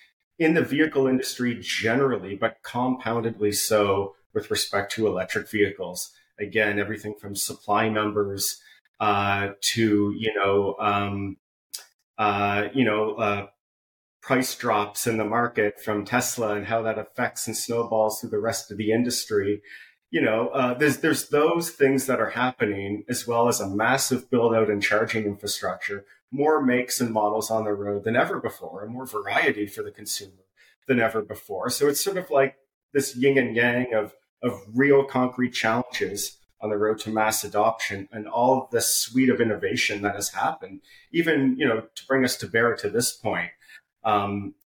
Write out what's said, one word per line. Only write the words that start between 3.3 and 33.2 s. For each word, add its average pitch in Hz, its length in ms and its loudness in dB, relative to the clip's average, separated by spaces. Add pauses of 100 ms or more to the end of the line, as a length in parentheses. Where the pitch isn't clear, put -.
so 101 600 2 (200)
with 104 160 -4
respect 101 420 -2
to 110 140 0
electric 92 440 -2
vehicles. 98 600 -2 (280)
Again, 104 400 0
everything 104 360 -6
from 101 200 -14
supply 104 540 -2
numbers, 104 720 -2 (400)
uh, 101 520 0 (100)
to, 104 520 2
you 110 200 -2
know, 98 440 2
um, 101 600 -2 (800)
uh, 101 560 0
you 131 100 2
know, 107 300 0
uh, 101 320 -2 (800)
price 131 300 0
drops 104 500 -2
in 113 120 0
the 110 60 0
market 113 560 0
from 104 240 -2
Tesla 110 520 -2
and 101 100 -6
how 113 160 0
that 110 160 -2
affects - 480 -6
and 110 100 -4
snowballs 113 640 0
through 117 100 -10
the 107 100 -2
rest 113 320 -4
of 98 40 -10
the 107 140 0
industry. 107 720 0 (480)
You 156 100 0
know, 117 280 2
uh, 123 260 0
there's, 139 240 2
there's 151 300 0
those 170 420 2
things 135 360 2
that 120 140 0
are 107 100 0
happening, 104 800 -2
as 123 200 -6
well 117 180 2
as 113 140 2
a 98 80 -4
massive 123 600 0
build 117 240 4
out 110 160 4
in 104 120 0
charging 107 440 0
infrastructure, 101 800 -6 (280)
more 151 280 2
makes 127 400 0
and 117 120 -2
models 110 400 0
on 110 120 0
the 104 80 -2
road 101 300 -4
than 113 140 -2
ever 165 240 0
before, 92 420 -10
and 110 100 -12
more 127 140 -12
variety 107 600 -2
for 104 180 -10
the - 80 -12
consumer - 500 -12 (460)
than 127 100 4
ever 110 240 2
before. 104 480 -8
So 143 160 0
it's 143 160 2
sort 196 140 -2
of 175 120 -4
like 139 280 4 (360)
this 139 220 0
yin 135 240 4